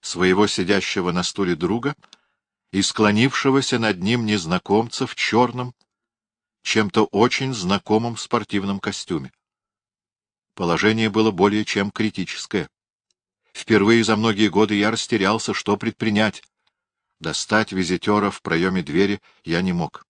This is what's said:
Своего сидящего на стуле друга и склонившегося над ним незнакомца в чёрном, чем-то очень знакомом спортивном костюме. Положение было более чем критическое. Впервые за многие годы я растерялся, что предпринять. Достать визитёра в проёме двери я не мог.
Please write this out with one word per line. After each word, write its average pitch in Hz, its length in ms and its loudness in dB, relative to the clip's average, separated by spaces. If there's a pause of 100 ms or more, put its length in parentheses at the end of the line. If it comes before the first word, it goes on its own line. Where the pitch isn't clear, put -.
Своего 92 460 2
сидящего 92 680 0
на 175 100 0
стуле 185 320 -2
друга 120 400 -2 (800)
и 98 100 0
склонившегося 123 960 2
над 104 240 0
ним 113 240 0
незнакомца 104 800 0
в - 80 -10
чёрном, 123 600 -2 (880)
чем-то 107 420 2
очень 127 500 0
знакомом 107 640 0
спортивном 98 640 -4
костюме. 78 520 -6 (1200)
Положение 101 560 2
было 110 200 2
более 101 340 0
чем 101 280 -2
критическое. 95 760 -6 (840)
Впервые 113 500 4
за 110 140 2
многие 107 320 2
годы 104 260 2
я 104 160 2
растерялся, 110 640 -2
что 104 220 0
предпринять. 107 680 -2 (800)
Достать 107 500 -2
визитёра 95 640 0
в - 100 -16
проёме 90 400 0
двери 87 380 0 (240)
я 120 180 -2
не 92 100 -2
мог. - 380 -6